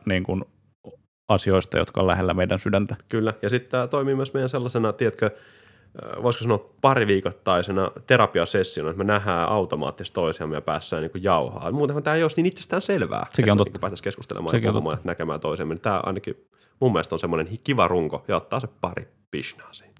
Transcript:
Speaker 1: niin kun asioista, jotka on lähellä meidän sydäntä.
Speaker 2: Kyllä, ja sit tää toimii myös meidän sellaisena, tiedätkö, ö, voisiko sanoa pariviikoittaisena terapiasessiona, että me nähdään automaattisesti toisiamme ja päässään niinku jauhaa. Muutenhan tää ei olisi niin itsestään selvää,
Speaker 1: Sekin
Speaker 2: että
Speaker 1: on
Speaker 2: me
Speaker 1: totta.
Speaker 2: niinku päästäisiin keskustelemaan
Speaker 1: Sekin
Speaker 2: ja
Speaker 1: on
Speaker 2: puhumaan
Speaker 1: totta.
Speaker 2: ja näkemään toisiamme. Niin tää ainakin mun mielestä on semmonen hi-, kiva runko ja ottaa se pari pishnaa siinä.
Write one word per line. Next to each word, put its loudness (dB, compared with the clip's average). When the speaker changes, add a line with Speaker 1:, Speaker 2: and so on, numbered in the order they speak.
Speaker 1:
niin 2
kun -4
asioista, 4
jotka 0
on 4
lähellä 2
meidän 0
sydäntä. 0
Speaker 2:
Kyllä, 0
ja 0
sit -2
tää -2
toimii 0
myös -4
meidän 0
sellaisena, 0
tiedätkö, 0
ö, -10
voisiko 0
sanoa 0
pariviikoittaisena 2
terapiasessiona, 2
että -6
me 0
nähdään 0
automaattisesti -2
toisiamme -2
ja -6
päässään -4
niinku -6
jauhaa. 0
Muutenhan 0
tää 0
ei 2
olisi 0
niin 4
itsestään -4
selvää, -2
Speaker 1:
Sekin 2
Speaker 2:
että 6
Speaker 1:
on 6
Speaker 2:
me 4
Speaker 1:
totta. 2
Speaker 2:
niinku -12
päästäisiin -6
keskustelemaan -6
Speaker 1:
Sekin 2
Speaker 2:
ja 2
Speaker 1:
on 2
Speaker 2:
puhumaan -2
Speaker 1:
totta. -6
Speaker 2:
ja -2
näkemään -4
toisiamme. -4
Niin -10
tää 0
ainakin -6
mun 4
mielestä 0
on 0
semmonen -2
hi-, -10
kiva 2
runko 0
ja 0
ottaa -4
se -8
pari -6
pishnaa -10
siinä. -20